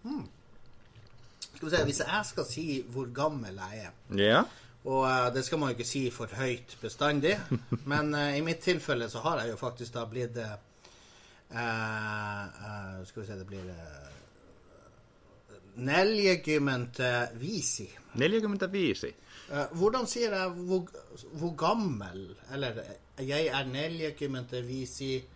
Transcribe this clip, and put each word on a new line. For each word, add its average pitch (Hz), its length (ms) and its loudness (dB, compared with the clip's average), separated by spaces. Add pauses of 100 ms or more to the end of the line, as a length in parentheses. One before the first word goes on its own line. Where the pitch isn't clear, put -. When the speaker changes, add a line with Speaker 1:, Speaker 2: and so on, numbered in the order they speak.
Speaker 1:
Hmm. 240 240 -6 (1300)
Skal 160 140 -6
vi 170 80 2
se, 156 60 6
hvis 147 160 2
jeg 202 260 0
skal - 200 -4
si 151 360 -4 (100)
hvor 127 220 -4
gammel 131 420 -2
jeg 98 300 -10
er, - 60 -12 (260)
Speaker 2:
Ja. 107 260 8 (420)
Speaker 1:
og, 135 200 4
eh, 131 280 6
det 131 120 0
skal 160 140 0
man 139 100 2
jo 120 60 0
ikke 117 120 -4
si 135 220 0
for 117 180 -6
høyt 120 540 -4
bestandig, 147 580 2 (220)
Speaker 2:
<laughs> - 240 -4
Speaker 1:
men, 147 300 2
eh, 147 220 2
i 147 40 2
mitt 165 200 0
tilfelle 143 480 2
så 113 120 -6
har 156 180 2
jeg 113 120 -2
jo 107 40 -4
faktisk 120 380 -6
da 117 120 -2
blitt, 117 300 -4
eh, 107 220 -6 (920)
eh, 107 920 -2
eh, 98 600 -10
skal - 160 -10
vi 95 60 -8
se, 101 100 -8
det 92 100 -10
blir, 92 220 -8
eh, 78 400 -14 (1700)
neljäkymmentä 139 1500 4 (100)
viisi. 151 560 -2 (200)
Speaker 2:
Neljäkymmentä 190 560 4
viisi. 180 440 0 (360)
Speaker 1:
Eh, 143 160 0 (100)
hvordan 220 300 4
sier 240 260 0
jeg 185 180 0
hvor, 180 340 0 (540)
hvor 170 160 0
gammel, 107 800 0 (180)
eller, 123 260 -2 (380)
eh, 131 100 -6
jeg 151 200 2
er 135 180 0
neljäkymmentä 139 1000 -4
viisi? 131 580 -4 (100)